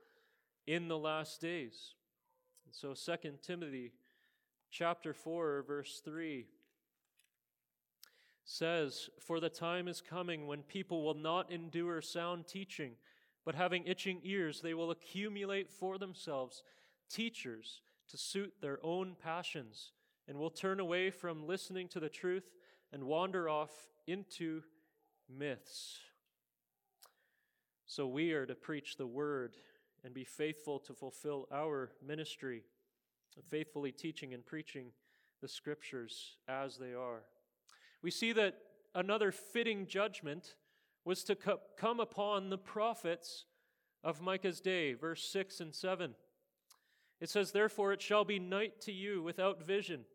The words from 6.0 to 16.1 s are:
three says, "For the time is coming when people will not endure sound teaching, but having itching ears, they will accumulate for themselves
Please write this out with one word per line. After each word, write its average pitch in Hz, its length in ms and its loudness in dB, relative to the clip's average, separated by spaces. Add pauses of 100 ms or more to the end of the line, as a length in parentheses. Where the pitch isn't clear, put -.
three 151 460 -4 (2000)
says, 165 640 2 (100)
"For 165 220 0
the 165 80 4
time 175 400 0
is 170 120 -6
coming 170 460 -2
when 143 160 -4
people 180 400 0
will 156 120 4
not 165 360 2
endure 170 520 -2
sound 170 440 -2
teaching, 160 500 -6 (480)
but 160 100 0
having 175 320 4
itching 185 380 0
ears, 180 360 2
they 165 140 -2
will 165 160 0
accumulate 196 800 -2
for 190 260 -2
themselves 156 680 -4 (460)